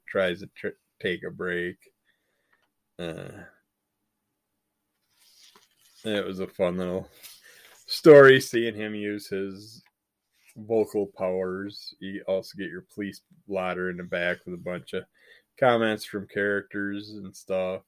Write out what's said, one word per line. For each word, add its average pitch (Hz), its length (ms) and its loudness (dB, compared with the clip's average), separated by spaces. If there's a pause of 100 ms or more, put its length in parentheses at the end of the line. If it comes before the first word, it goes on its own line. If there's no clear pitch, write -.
tries 92 320 -2
to 95 160 -16
tr-, - 240 -10 (220)
take 87 220 -6
a 90 60 -10
break. 90 480 -8 (1200)
Uh, 85 460 -14 (2500)
it 101 200 -2
was 95 140 -8
a 95 80 -6
fun 90 300 -2
little 92 320 -6 (760)
story 139 540 12
seeing 117 360 -2
him 107 200 -8
use 104 320 -6
his 98 560 -10 (720)
vocal 107 500 -2
powers. 92 920 -6
You 98 280 -12
also 95 300 -6
get 95 120 -10
your 90 240 -16
police 101 280 -10 (240)
blotter 92 440 -6
in 90 80 -10
the 90 60 -12
back 90 420 -4
with 90 80 -12
a 87 40 -12
bunch 90 360 -10
of 95 100 -8 (560)
comments 113 460 2
from 98 220 -10
characters 101 840 -6
and 98 240 -16
stuff, 92 520 -6